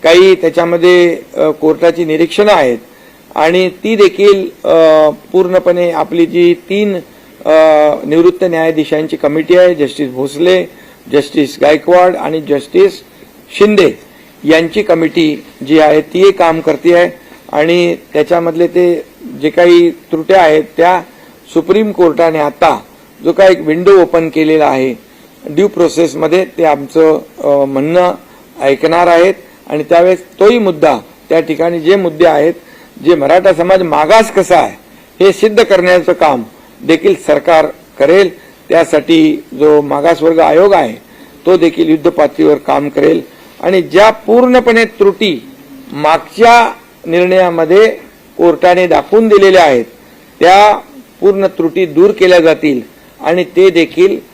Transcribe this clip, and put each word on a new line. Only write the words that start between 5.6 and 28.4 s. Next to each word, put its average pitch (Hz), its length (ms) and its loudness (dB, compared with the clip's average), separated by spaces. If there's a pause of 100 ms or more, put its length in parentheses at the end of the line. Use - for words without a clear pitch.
आपली 165 340 -2
जी 175 280 0
तीन, 196 420 -4 (500)
अ, - 60 0 (540)
निवृत्त 170 380 0
न्यायाधीशांची 160 720 -4
कमिटी 156 420 -2
आहे, 180 180 4
जस्टिस 143 340 -6
भोसले, 143 560 -4 (460)
जस्टिस 139 500 -4
गायकवाड 175 540 2
आणि 160 260 -8
जस्टिस 147 600 -2 (560)
शिंदे 196 340 2 (520)
यांची 165 400 -2
कमिटी 165 600 -2 (240)
जी 156 120 2
आहे, 151 220 2
ती 180 260 0
एक 190 120 0
काम 165 200 0
करते 160 360 0
आहे 175 160 0 (400)
आणि 170 440 -2 (180)
त्याच्यामधले 165 540 -2
ते 175 380 -2 (360)
जे 151 80 -2
काही 175 420 2
त्रुट्या 170 500 -2
आहेत, 156 220 2 (140)
त्या 175 240 0 (520)
सुप्रीम 196 380 -2
कोर्टाने 165 480 0
आता 147 400 -2 (440)
जो 170 80 -2
काही 190 200 4
एक 175 100 0
विंडो 175 400 2
ओपन 165 280 0
केलेला 156 380 0
आहे 131 260 -2 (560)
ड्यू 165 180 -2
प्रोसेसमध्ये, 160 800 -2 (120)
ते 165 60 -2
आमचं, 156 560 0 (240)
अ, 139 220 0
म्हणणं 156 480 -2 (480)